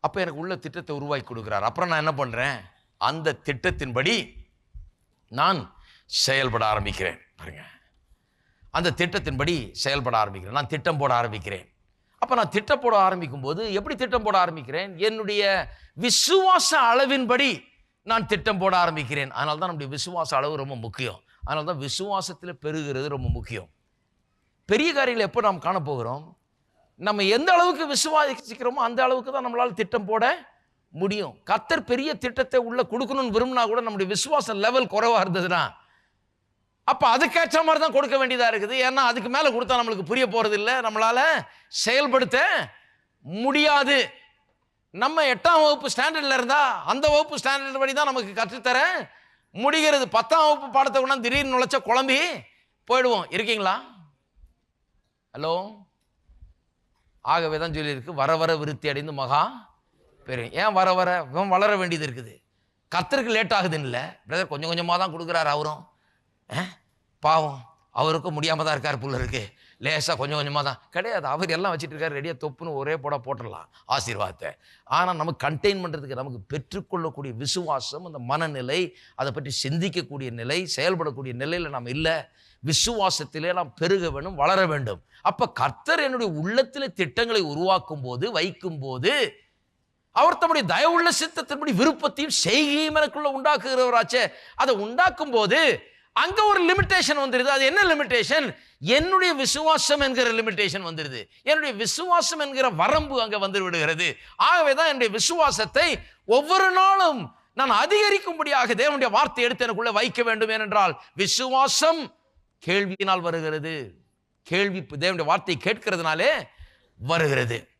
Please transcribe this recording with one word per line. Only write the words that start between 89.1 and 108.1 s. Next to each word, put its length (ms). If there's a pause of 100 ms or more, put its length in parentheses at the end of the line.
அவர் 220
தம்முடைய 280
தயவுள்ள 460
சித்தத்தின்படி 640
விருப்பத்தையும் 680
செய்கையும் 500
எனக்குள்ள 360
உண்டாக்குகிறவராச்சே. 920 (300)
அதை 200
உண்டாக்கும் 560
போது 300 (520)
அங்க 320
ஒரு 180
லிமிட்டேஷன் 580
வந்துருது. 340
அது 100
என்ன 180
லிமிட்டேஷன்? 640 (320)
என்னுடைய 560
விசுவாசம் 640
என்கிற 300
லிமிட்டேஷன் 560
வந்துருது. 340 (220)
என்னுடைய 320
விசுவாசம் 640
என்கிற 320
வரம்பு 520
அங்க 160
வந்து 240
விடுகிறது. 460 (280)
ஆகவே 380
தான் 120
என்னுடைய 260
விசுவாசத்தை 720 (400)
ஒவ்வொரு 440
நாளும் 500 (340)
நான் 280
அதிகரிக்கும்படியாக 920